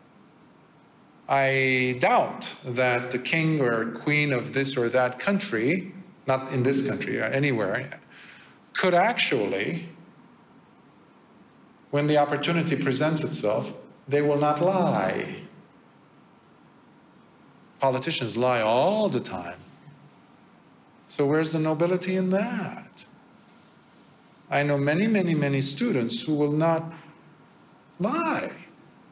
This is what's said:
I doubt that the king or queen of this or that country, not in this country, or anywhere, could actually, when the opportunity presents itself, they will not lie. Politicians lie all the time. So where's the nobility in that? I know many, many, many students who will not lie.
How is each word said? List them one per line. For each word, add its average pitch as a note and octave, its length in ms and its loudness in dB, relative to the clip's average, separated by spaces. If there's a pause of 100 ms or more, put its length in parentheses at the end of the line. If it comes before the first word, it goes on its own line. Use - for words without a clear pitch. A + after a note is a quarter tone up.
(1300)
I C3 720 2
doubt E3+ 640 2
that B2 480 0
the B2 80 -2
king D#3+ 400 0
or A#2 320 0
queen D3 400 0
of A#2 220 -2
this C3+ 240 -2
or A#2 120 2
that B2 300 0
country, E3 720 0 (340)
not C3 260 0
in B2+ 100 2
this C3+ 240 2
country, A#2 320 -4
or A2 60 -2
anywhere, B2 760 -2 (720)
could F3+ 200 2
actually, D3 960 0 (2000)
when D3 160 2
the D3+ 100 4
opportunity D3 580 0
presents D3 460 0
itself, - 520 -2 (340)
they C#3+ 140 2
will D3 160 2
not D3 240 2
lie. C#3 720 0 (2500)
Politicians B2+ 580 -2
lie B2 240 2
all E3 480 2
the B2+ 100 -2
time. F2+ 380 -10 (1500)
So - 180 -2
where's D#3 260 2
the D#3+ 80 0
nobility F3 560 0
in F#3 140 0
that? - 760 -4 (1400)
I C#3+ 140 0
know C#3+ 140 2
many, D#3 300 2
many, F#3 260 2
many C#3 280 2
students D3 600 -2
who D#3 140 -2
will D3 160 2
not D#3+ 320 2 (1160)
lie. D#4 680 -2 (460)